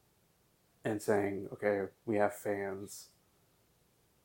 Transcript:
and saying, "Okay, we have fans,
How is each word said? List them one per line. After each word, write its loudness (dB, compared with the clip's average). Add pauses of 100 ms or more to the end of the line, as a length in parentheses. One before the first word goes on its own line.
(840)
and -2
saying, 2
"Okay, 2 (220)
we 2
have 4
fans, -4 (1160)